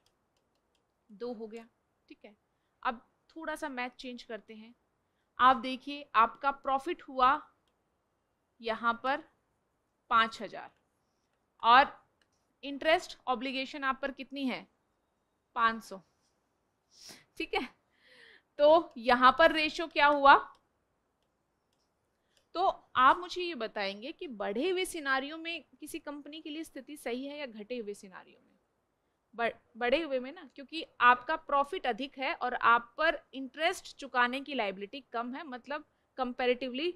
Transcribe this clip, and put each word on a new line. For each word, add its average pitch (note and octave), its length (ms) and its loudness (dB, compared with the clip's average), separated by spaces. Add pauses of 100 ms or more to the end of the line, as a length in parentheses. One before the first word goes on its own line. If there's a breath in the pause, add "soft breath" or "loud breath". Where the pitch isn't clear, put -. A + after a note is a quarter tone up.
(1080)
दो A#3 240 -12
हो A3 140 -14
गया, A3+ 200 -18 (420)
ठीक D4+ 160 -20
है। G#3 100 -20 (480)
अब A#3+ 180 -4 (280)
थोड़ा D#4+ 260 -10
सा D#4 140 -10
मैथ B3 200 -8 (100)
चेंज B3 240 -14
करते A3 320 -14
हैं। A3 180 -20 (680)
आप B3+ 180 6
देखिए, C4 580 -10
आपका C#4 380 2
प्रॉफिट C4 500 -4
हुआ C4 380 2 (1160)
यहाँ A3+ 340 -2 (100)
पर C#4+ 200 0 (880)
पाँच A3+ 300 2
हजार F3 300 -14 (920)
और B3 400 6 (600)
इंटरेस्ट D#4 540 -2 (100)
ऑब्लिगेशन C4 560 -6
आप C4 180 -2
पर C#4 100 -6
कितनी C4+ 360 -10
है? F#3+ 180 -6 (880)
पाँच A3+ 280 0
सौ, F#3+ 180 -16 (1400 loud breath)
ठीक - 160 -8
है। - 140 0 (920 soft breath)
तो D#4+ 400 8
यहाँ B3 400 6
पर E4 120 8
रेशियो D#4 360 -2
क्या D4 200 2
हुआ? C#4+ 280 8 (2250)
तो F4 100 0 (320)
आप C4+ 200 6
मुझे F4+ 240 -10
ये E4+ 140 -6
बताएंगे G#3 560 -8
कि F4+ 240 -14
बढ़े G3+ 340 -4
हुए F#4 160 -2
सिनेरियो C#4 520 -4
में D#4+ 260 -10 (160)
किसी D#4 200 -12
कंपनी D4 420 -14
के D#4+ 80 -14
लिए D#4 140 -10
स्थिति D4 340 -16
सही B3+ 280 -8
है C#4+ 140 -12
या D4 60 -8
घटे A3 320 -12
हुए G#3 160 -8
सिनेरियो F#3 460 -20
में? - 180 -20 (760)
बढ़-, A#3 220 -2 (220)
बढ़े A#3+ 240 2
हुए C4+ 180 -2
में B3+ 120 -10
ना, E4+ 240 -20
क्योंकि D4 300 -12 (160)
आपका B3 360 4
प्रॉफिट C#4+ 500 -2
अधिक B3+ 300 -6
है C4+ 180 -4
और B3 180 -4
आप A#3 440 2
पर D#4+ 220 0 (140)
इंटरेस्ट D4 640 -6
चुकाने B3 440 -2
की C#4+ 120 -12
लायबिलिटी G3+ 500 -6 (100)
कम A#3+ 220 -6
है, D#4+ 100 -12
मतलब C4 400 -12 (320)
comparatively B3+ 800 -2